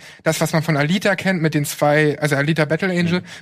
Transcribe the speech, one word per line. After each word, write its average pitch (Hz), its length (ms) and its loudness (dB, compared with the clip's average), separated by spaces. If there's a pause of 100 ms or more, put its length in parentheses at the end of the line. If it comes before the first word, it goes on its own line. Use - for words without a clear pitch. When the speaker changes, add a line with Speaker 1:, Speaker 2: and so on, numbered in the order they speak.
(220)
Speaker 1:
das, 160 180 -2
was 160 120 0
man 160 100 0
von 160 140 0
Alita 185 400 0
kennt 185 260 -2
mit 156 120 0
den 147 100 0
zwei, 147 560 2
also 147 160 0
Alita 151 300 0
Battle 165 240 -2
Angel, 175 320 0
Speaker 2:
Mhm. - 40 -18 (160)